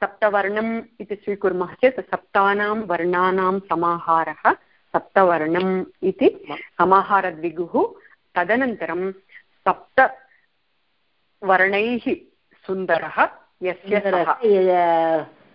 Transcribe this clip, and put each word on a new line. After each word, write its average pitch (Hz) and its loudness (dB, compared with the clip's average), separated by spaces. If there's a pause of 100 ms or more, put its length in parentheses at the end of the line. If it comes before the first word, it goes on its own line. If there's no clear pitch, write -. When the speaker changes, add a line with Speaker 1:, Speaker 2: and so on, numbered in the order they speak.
Speaker 1:
सप्तवर्णम् 208 -2 (180)
इति 202 -12
स्वीकुर्मः 190 -4
चेत् 254 2
सप्तानां 202 0
वर्णानां 185 0
समाहारः 170 0 (400)
सप्तवर्णम् 180 0 (180)
इति 370 0
Speaker 2:
हम्म। - -2 (200)
Speaker 1:
समाहारद्विगुः। 185 0 (320)
तदनन्तरं 190 -2 (540)
सप्तवर्णैः - -4 (520)
सुन्दरः 180 -2 (360)
यस्य 180 -2
Speaker 2:
सुन्दरः 196 -2
Speaker 1:
सः। 156 0 (100)
Speaker 2:
य-, 170 2 (300)